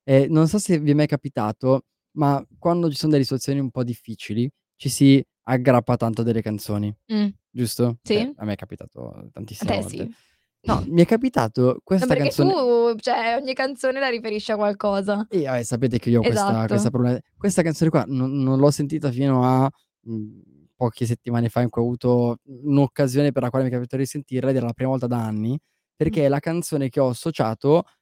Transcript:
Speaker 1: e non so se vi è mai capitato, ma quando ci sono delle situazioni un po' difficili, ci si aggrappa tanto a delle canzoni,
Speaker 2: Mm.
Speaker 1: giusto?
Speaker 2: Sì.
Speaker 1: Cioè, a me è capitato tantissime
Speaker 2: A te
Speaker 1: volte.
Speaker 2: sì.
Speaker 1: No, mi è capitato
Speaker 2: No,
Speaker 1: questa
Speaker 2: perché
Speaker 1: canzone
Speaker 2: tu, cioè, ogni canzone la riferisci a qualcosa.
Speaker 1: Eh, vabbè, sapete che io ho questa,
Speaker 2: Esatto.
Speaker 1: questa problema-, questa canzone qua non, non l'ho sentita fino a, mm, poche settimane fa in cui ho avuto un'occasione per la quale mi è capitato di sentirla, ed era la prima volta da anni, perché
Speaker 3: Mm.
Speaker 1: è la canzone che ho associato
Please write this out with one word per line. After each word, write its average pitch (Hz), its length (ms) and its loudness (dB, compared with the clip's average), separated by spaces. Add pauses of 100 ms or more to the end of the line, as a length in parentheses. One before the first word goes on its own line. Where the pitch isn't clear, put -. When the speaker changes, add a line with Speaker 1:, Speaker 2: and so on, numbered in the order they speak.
Speaker 1:
e 135 260 4
non 160 180 4
so 208 120 0
se 180 200 0
vi 147 120 2
è - 20 4
mai 151 140 2
capitato, 131 760 -2 (320)
ma 143 280 0 (120)
quando 170 320 0
ci 139 80 -4
sono 156 140 0
delle 143 120 4
situazioni 139 360 -4
un 135 120 -4
po' 127 120 -4
difficili, 117 640 -6 (260)
ci - 140 -8
si 139 340 6 (200)
aggrappa 123 540 2
tanto 113 240 -2
a - 20 -2
delle 113 180 0
canzoni, 104 540 -6 (160)
Speaker 2:
Mm. 208 160 0 (220)
Speaker 1:
giusto? 120 540 -2
Speaker 2:
Sì. - 120 -2
Speaker 1:
Cioè, 247 220 -2
a 107 80 -10
me 104 80 -2
è - 20 -4
capitato - 800 -16
tantissime - 380 -8
Speaker 2:
A - 40 0
te - 60 -2
Speaker 1:
volte. - 240 -10
Speaker 2:
sì. 233 100 -14 (460)
Speaker 1:
No, 104 260 -2
mi 170 140 4
è 170 40 6
capitato 127 680 2
Speaker 2:
No, - 120 -6
Speaker 1:
questa 190 220 0
Speaker 2:
perché 147 180 2
Speaker 1:
canzone - 280 2
Speaker 2:
tu, 240 480 2
cioè, 233 420 0
ogni 262 120 -6
canzone 269 480 -4
la 269 80 0
riferisci 226 420 -4
a 208 60 0
qualcosa. 202 720 -2
Speaker 1:
Eh, 175 140 0
vabbè, 127 200 -2
sapete 120 360 0
che - 100 -2
io 117 100 6
ho 110 40 4
questa, 113 260 2
Speaker 2:
Esatto. 113 180 0
Speaker 1:
questa 113 220 2
problema-, 123 300 0 (180)
questa 190 240 0
canzone 160 280 0
qua 151 180 2
non, 131 240 -2 (120)
non 131 160 2
l'ho 143 100 6
sentita 147 400 -2
fino 131 360 2
a, 131 260 4 (380)
mm, 107 300 -10 (360)
poche 120 300 -2
settimane 117 420 -2
fa 120 140 -2
in 123 80 0
cui 117 120 -2
ho 120 40 0
avuto 120 580 0
un'occasione 139 880 0
per 123 120 -4
la 123 60 -2
quale 131 160 0
mi 127 40 -2
è 123 40 -4
capitato 127 280 -4
di 135 60 -2
sentirla, 131 420 -6
ed 135 80 0
era 117 80 -2
la 117 80 -4
prima 131 180 -4
volta 127 160 -2
da 120 160 -2
anni, 110 340 -4 (380)
perché 160 260 -2
Speaker 3:
Mm. 143 40 4
Speaker 1:
è - 20 4
la 139 120 0
canzone 156 500 -4
che 143 100 -2
ho 131 100 4
associato 139 720 0 (180)